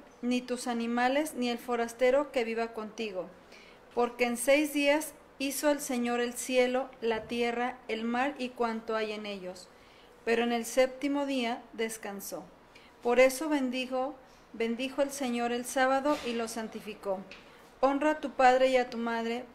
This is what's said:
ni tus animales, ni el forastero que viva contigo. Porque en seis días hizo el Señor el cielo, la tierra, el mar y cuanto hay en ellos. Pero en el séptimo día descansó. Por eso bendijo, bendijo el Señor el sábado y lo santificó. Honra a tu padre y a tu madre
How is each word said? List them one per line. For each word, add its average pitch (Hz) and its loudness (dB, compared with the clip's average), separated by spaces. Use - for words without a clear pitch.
ni 247 0
tus 247 -6
animales, 240 0
ni 247 -2
el 240 -2
forastero 254 2
que 240 0
viva 226 -2
contigo. 214 -8
Porque 240 0
en 240 0
seis 294 4
días 285 2
hizo 277 0
el 285 2
Señor 240 -2
el 240 -2
cielo, 254 2
la 220 -2
tierra, 240 -2
el 220 -4
mar 247 0
y 254 -4
cuanto 226 -4
hay 214 -2
en 208 -8
ellos. 185 -10
Pero 233 2
en 240 0
el 233 0
séptimo 277 0
día 254 -2
descansó. 202 -8
Por 240 2
eso 262 6
bendijo, 262 -2
bendijo 233 -2
el 277 0
Señor 240 -2
el 240 -4
sábado 269 2
y 240 -4
lo 233 -4
santificó. 208 -6
Honra 277 4
a 302 0
tu 277 -4
padre 262 6
y 262 4
a 247 2
tu 233 -8
madre 233 -4